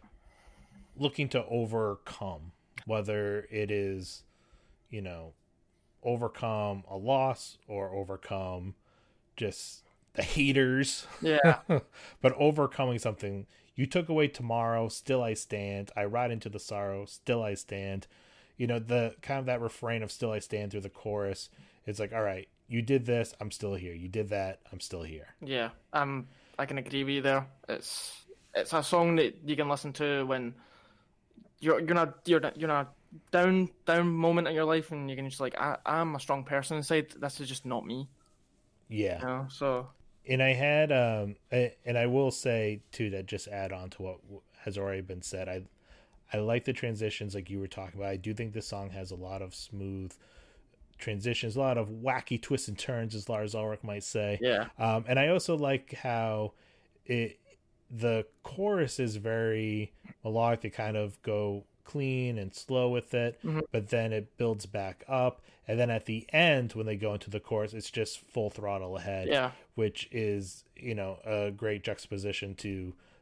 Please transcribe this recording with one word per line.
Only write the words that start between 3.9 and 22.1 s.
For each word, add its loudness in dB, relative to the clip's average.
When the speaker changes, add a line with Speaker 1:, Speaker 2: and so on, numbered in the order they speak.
Speaker 1:
you -8
know, -10
overcome 0
a -8
loss 0
or -4
overcome -6
just -6
the -2
haters. 2
Speaker 2:
Yeah. 6
Speaker 1:
<laughs> 6
But 8
overcoming 4
something. -4
"You 0
took 0
away 4
tomorrow, 0
still 0
I 0
stand. -4
I 0
ride 0
into -6
the -8
sorrow, -6
still -2
I -2
stand." -6
You 0
know, 2
the 0
kind -2
of -4
that 0
refrain -4
of -6
"still -2
I 0
stand" -4
through -4
the -8
chorus. -4
It's -6
like, -2